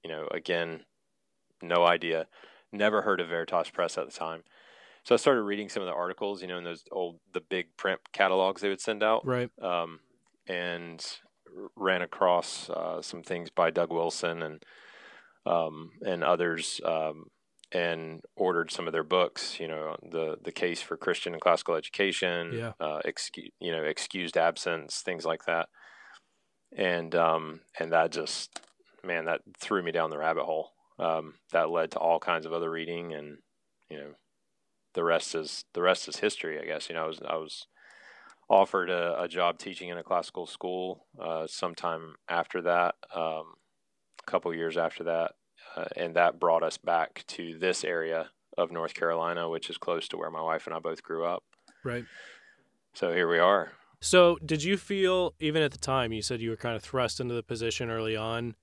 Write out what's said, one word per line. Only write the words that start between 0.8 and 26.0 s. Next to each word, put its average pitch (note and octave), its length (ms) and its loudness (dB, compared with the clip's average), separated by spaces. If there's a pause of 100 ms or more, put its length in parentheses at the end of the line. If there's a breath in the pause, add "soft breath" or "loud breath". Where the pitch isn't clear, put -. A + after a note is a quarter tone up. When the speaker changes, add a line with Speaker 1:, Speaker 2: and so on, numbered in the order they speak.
Speaker 1:
no F2 220 4
idea. E2 440 4 (440 loud breath)
Never G#2+ 300 2
heard G2 180 2
of E2 80 -4
Veritas E2+ 420 0
Press F2 280 -2
at C#2 80 -4
the C#2+ 60 -18
time. E2 300 -8 (640 loud breath)
So A#2+ 100 6
I A#2 40 6
started B2+ 240 6
reading G2+ 260 -2
some G2+ 140 -4
of F#2 60 -4
the E2+ 60 -2
articles, F#2 480 -4
you F#2 60 -10
know, F2 100 -6
in F2 60 -8
those E2+ 280 -8
old, F2 280 -4 (120)
the F2+ 80 -2
big - 360 -4
print F#2+ 240 -2 (120)
catalogs F#2+ 500 4
they G2+ 60 0
would F#2+ 120 -2
send G#2+ 220 -2
out. A2 240 4
Speaker 2:
Right. B2 240 0 (100)
Speaker 1:
Um, E2+ 400 -2 (480)
and F2 560 -6 (520)
r-, F#2+ 200 -12
ran F#2 260 2
across, F2 680 2
uh, E2 320 -4
some E2+ 200 -12
things E2+ 280 -6
by E2 200 4
Doug E2+ 220 0
Wilson E2+ 500 -2
and, D#2 220 -10 (800 loud breath)
um, E2 460 0 (140)
and F2 180 -2
others, E2+ 600 2
um, D#2 440 -2 (440)
and E2 500 -2 (140)
ordered F2 340 2
some E2+ 160 -4
of D#2+ 60 -2
their D#2+ 120 0
books, - 560 0
you E2 80 -6
know, D#2 340 -6
the, D#2+ 400 -4
the E2+ 100 -6
Case F2 300 -2
for E2+ 140 -6
Christian F2 380 -2
and D#2 80 -8
Classical E2+ 340 4
Education, F2 760 0
Speaker 2:
Yeah. A2+ 280 -6
Speaker 1:
uh, D2+ 260 -2
excu-, - 540 -8
you E2+ 120 -2
know, D#2+ 120 -2
Excused E2+ 540 -4
Absence, E2 640 0
things E2+ 240 -4
like D#2+ 200 -2
that. E2+ 220 0 (1040 loud breath)